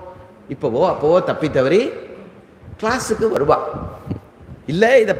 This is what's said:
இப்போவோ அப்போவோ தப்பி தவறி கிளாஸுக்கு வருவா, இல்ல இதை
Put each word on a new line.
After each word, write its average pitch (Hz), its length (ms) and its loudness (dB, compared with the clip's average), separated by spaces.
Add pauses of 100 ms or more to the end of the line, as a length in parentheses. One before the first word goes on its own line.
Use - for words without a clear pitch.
(500)
இப்போவோ 135 140 -10
அப்போவோ 156 600 2
தப்பி 151 260 -2
தவறி 156 420 2 (880)
கிளாஸுக்கு 233 380 -2
வருவா, 147 380 2 (1080)
இல்ல 226 340 4
இதை 208 200 2